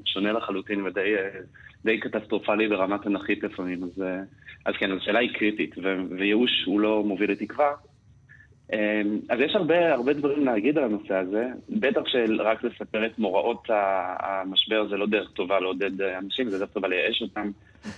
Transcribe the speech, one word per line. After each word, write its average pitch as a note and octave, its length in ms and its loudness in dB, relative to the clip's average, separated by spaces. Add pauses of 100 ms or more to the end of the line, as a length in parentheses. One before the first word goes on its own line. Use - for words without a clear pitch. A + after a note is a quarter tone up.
שונה G2+ 260 0
לחלוטין, G2+ 540 -4
ודי, G2 300 0
אה, G2 140 -2 (560)
די A2 140 2
קטסטרופלי G#2+ 680 0
ברמה G2 300 2
תנכית G2+ 460 -2
לפעמים, F2+ 400 -6
אז, F2+ 180 -8
אה, F#2 180 -4 (460)
אז G2+ 140 -2
כן, G2 120 0
אז F#2 60 0
השאלה G#2 220 0
היא B2 140 0
קריטית, G#2 500 -2
ו-, F#2+ 260 0
וייאוש G#2 560 2
הוא G2+ 140 2
לא G#2+ 240 2
מוביל G2+ 280 0
לתקווה. C#3+ 400 0 (1000)
אה, G#2+ 280 2 (280)
אז A#2 100 2
יש D3 160 2
הרבה, E3+ 380 4
הרבה B2+ 200 2
דברים C#3+ 320 0
להגיד B2 320 2
על D3 60 2
הנושא G#2 300 -2
הזה, G2 340 0 (220)
בטח C3 380 2
של A2 340 2
רק A2 220 2
לספר A2 420 -2
את A2 140 -6
מוראות G2+ 500 0
ה-, G2 720 0
המשבר, G2+ 460 0
זה G2 100 -2
לא G2+ 100 0
דרך G#2 240 0
טובה F#2+ 280 0
לעודד, F#2 420 -2
אה, F#2 160 -2
אנשים, G2+ 320 -4
זה F#2+ 100 -4
דרך G2 100 -4
טובה F#2+ 180 -2
לייאש F#2 340 0
אותם, G#2 300 -4 (460)